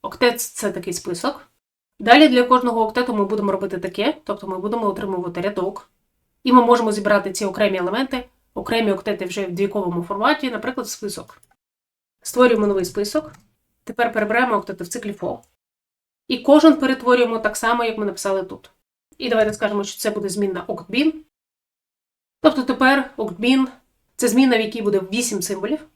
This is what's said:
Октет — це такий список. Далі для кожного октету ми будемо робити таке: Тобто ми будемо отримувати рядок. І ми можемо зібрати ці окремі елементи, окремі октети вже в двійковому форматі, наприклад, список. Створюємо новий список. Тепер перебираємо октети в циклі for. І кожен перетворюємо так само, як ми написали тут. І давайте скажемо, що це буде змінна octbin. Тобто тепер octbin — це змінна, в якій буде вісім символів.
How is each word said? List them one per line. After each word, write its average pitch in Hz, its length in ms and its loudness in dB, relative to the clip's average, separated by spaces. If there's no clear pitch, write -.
Октет — - 400 0
це - 300 -4
такий 180 220 -8
список. 180 540 -6
Далі 262 280 8
для 247 160 4
кожного 247 380 2
октету 240 320 -2
ми 202 120 0
будемо 202 260 -2
робити 190 260 -4
таке: 196 460 -4
Тобто 196 240 -8
ми 190 100 -6
будемо 208 300 -4
отримувати 180 540 -6
рядок. 196 480 -6
І 254 80 2
ми 247 140 8
можемо 233 260 4
зібрати 202 400 0
ці 202 140 -4
окремі 190 320 0
елементи, 240 480 -4
окремі 220 380 -2
октети 196 340 -4
вже 190 200 -6
в 180 60 -8
двійковому 180 520 -2
форматі, 240 480 -2
наприклад, 240 380 -8
список. - 520 -12
Створюємо 233 460 4
новий 190 180 2
список. 208 460 -4
Тепер 233 300 -2
перебираємо 220 420 2
октети 180 280 -6
в 175 40 -10
циклі 214 240 -8
for. - 260 -8
І 254 100 -2
кожен 302 380 6
перетворюємо 247 640 2
так 214 180 -4
само, 233 260 0
як 226 140 -4
ми 208 80 -4
написали 196 380 -4
тут. - 260 -16
І 254 120 -6
давайте 220 240 2
скажемо, 208 300 -2
що - 160 -10
це 220 100 -2
буде 208 200 -4
змінна 185 380 -4
octbin. 285 460 -2
Тобто 277 220 2
тепер 262 540 0
octbin — 233 480 0
це 247 120 0
змінна, 247 300 4
в 220 40 2
якій 220 200 -6
буде 202 200 0
вісім 214 280 -2
символів. 202 380 -4